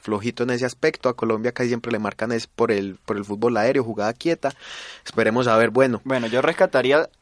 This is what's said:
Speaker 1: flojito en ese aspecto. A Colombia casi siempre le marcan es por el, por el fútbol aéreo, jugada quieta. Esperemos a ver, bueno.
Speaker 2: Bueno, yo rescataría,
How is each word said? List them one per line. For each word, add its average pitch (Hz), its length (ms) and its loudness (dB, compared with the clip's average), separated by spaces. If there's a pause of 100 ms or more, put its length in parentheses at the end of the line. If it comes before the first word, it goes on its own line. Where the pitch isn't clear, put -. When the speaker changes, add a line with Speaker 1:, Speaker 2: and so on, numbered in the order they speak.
Speaker 1:
flojito 110 420 -4
en 123 60 -2
ese 123 160 -2
aspecto. - 420 -2
A 123 80 -2
Colombia 113 380 -2
casi 123 160 -2
siempre 120 220 -4
le 110 80 -2
marcan 110 340 -4
es 117 140 -4
por 113 220 0
el, 98 360 -2
por 107 100 -4
el 101 80 -4
fútbol 107 320 -2
aéreo, 123 300 2
jugada 107 280 -4
quieta. 160 400 -4 (520)
Esperemos 117 420 2
a 113 100 6
ver, 117 120 6
bueno. 123 360 2
Speaker 2:
Bueno, 127 220 -2
yo 120 140 0
rescataría, 151 680 2 (120)